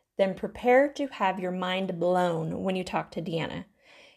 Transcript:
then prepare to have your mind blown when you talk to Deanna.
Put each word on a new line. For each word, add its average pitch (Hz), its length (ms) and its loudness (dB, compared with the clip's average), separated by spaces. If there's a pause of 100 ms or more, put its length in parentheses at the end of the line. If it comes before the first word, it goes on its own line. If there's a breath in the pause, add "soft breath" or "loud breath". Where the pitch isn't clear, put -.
(160 soft breath)
then 190 180 2
prepare 247 580 4
to 285 160 -4
have 190 320 0
your 180 100 -2
mind 185 480 -2
blown 175 640 2
when 185 140 0
you 185 80 -2
talk - 260 -4
to 175 120 -6
Deanna. 165 420 -6 (520 soft breath)